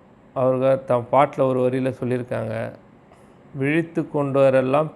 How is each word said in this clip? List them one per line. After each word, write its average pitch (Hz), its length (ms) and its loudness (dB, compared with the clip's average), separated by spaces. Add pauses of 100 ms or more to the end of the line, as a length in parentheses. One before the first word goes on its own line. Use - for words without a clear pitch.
(340)
அவங்க 131 420 2
தம் 123 360 -2
பாட்டுல 143 280 2
ஒரு 127 280 2
வரியில 131 340 -2
சொல்லியிருக்காங்க, 117 680 -4 (840)
"விழித்து 160 480 -2
கொண்டோரெல்லாம் 139 920 2